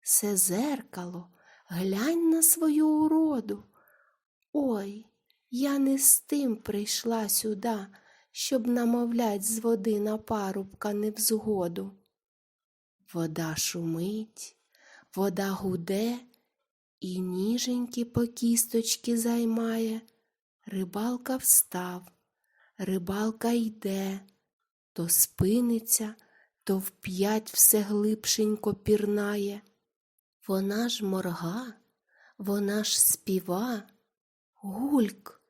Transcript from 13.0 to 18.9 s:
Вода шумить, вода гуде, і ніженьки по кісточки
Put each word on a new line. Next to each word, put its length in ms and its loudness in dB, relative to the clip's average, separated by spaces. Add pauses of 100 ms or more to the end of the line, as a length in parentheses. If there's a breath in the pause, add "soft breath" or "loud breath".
Вода 420 -4
шумить, 1000 -4 (580 soft breath)
вода 360 0
гуде, 680 -2 (840)
і 200 -4
ніженьки 840 -2
по 220 0
кісточки 920 0